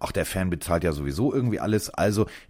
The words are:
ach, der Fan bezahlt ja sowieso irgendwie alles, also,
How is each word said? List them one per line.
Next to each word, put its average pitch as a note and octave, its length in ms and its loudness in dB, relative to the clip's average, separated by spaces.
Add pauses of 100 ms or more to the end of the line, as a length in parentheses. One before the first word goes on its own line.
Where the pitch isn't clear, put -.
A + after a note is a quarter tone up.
ach, - 120 -4
der D#2+ 140 -2
Fan F#2 240 -2
bezahlt E2 340 0
ja D#2+ 80 2
sowieso D2 400 0
irgendwie B2 280 0
alles, G#2+ 300 0
also, G#2 360 2 (240)